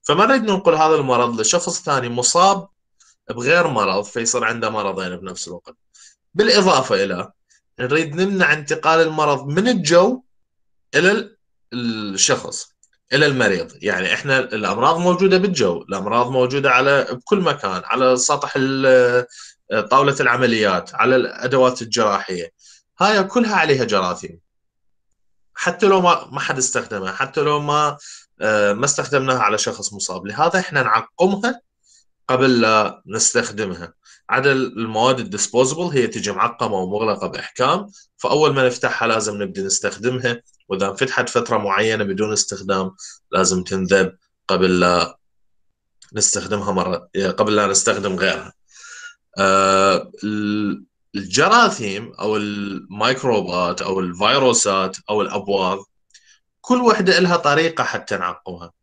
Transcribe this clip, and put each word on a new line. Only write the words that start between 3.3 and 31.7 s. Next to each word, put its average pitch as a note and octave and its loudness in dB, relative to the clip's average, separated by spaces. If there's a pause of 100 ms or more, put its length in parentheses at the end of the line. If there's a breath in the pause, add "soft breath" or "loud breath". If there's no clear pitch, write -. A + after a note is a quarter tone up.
مرض، G#2 0
فيصير A#2 -4
عنده A2+ -2
مرضين F#2+ -6
بنفس F2+ -12
الوقت. - -18 (580 soft breath)
بالإضافة F3+ 2
إلى F#2 -6 (480 soft breath)
نريد D3 -2
نمنع F#3 0
انتقال D#3 2
المرض D3 0
من F#3 0
الجو F#3 4 (720)
إلى F3 4
ال-، - -4 (360)
الشخص، A2 -4 (400)
إلى D3 4
المريض. G2+ 0
يعني F#2 0
إحنا C3+ 0
الأمراض A2 0
موجودة F3+ 4
بالجو، C#3 0
الأمراض G#2+ -2
موجودة C3+ 0
على، C3+ 4
بكل G3 -2
مكان، G#2 -2
على B2+ 2
سطح C#3 -2
ال-، C3 4 (640 loud breath)
طاولة C#3 4
العمليات، A2+ 0
على B2 2
الأدوات B2+ 0
الجراحية. G2+ -4 (460 soft breath)
هاي G3 4
كلها G#3 0
عليها D3 2
جراثيم. F2+ -2 (1120)
حتى F3 -2
لو F#3+ 4
ما، F3 2
ما C#3 -8
حد C#3+ -4
استخدمها، A2 -4
حتى C#3 -4
لو D3 0
ما، D3 0 (440 loud breath)
آه، G#2 2
ما A#2 -2
استخدمناها C3 0
على G#2+ 2
شخص G#2 -6
مصاب. F#2 -8
لهذا D#3 0
إحنا D3 -2
نعقمها F#3+ 0 (680 soft breath)